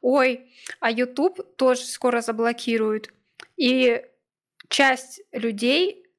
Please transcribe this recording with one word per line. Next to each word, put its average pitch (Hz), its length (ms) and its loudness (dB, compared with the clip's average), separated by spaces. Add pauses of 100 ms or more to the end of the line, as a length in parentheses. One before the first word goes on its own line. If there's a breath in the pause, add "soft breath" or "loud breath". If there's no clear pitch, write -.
ой, 254 500 2 (300 loud breath)
а 233 100 0
YouTube 247 500 -2 (160)
тоже 254 260 2
скоро 240 400 -2
заблокируют. 226 880 -2 (480)
И 254 440 2 (720)
часть 262 480 0 (120)
людей 240 760 -2 (120)